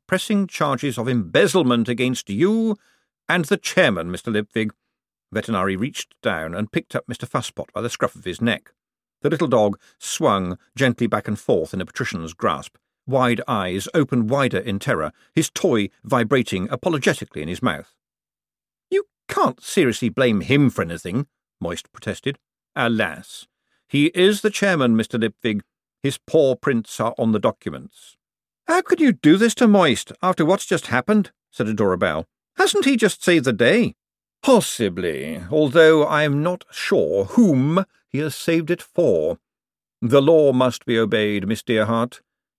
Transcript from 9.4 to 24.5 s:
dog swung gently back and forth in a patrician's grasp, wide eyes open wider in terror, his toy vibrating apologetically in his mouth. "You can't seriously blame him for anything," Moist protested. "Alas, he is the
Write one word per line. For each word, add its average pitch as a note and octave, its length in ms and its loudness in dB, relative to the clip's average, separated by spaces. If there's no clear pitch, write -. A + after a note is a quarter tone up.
dog G#2+ 300 2
swung F#2+ 580 -2
gently B2 320 0
back G#2+ 220 -4
and G#2 100 -4
forth E2+ 360 -2
in F#2 80 -6
a E2 40 -8
patrician's E2 460 -8
grasp, E2 460 -4
wide B2+ 400 0
eyes G2 460 -4
open C3 340 0
wider B2+ 320 0
in G2+ 200 -4
terror, E2 340 -4
his D#3+ 160 0
toy A2+ 400 0
vibrating A#2 680 0
apologetically D3+ 720 -4
in D2+ 60 -8
his F2 140 -8
mouth. E2 300 -4
"You G4 200 -2
can't - 320 -2
seriously B2+ 480 -2
blame A2+ 340 0
him C#3 280 4
for - 120 -4
anything," F2 440 -6
Moist F2 300 -10
protested. - 480 -10
"Alas, A2 720 -4
he C#3+ 260 0
is G3 280 2
the G#3+ 80 0